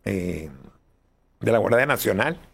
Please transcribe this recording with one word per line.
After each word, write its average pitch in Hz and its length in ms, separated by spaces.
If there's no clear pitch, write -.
eh, 87 460
de 110 120
la 113 80
Guardia 117 260
Nacional, 123 560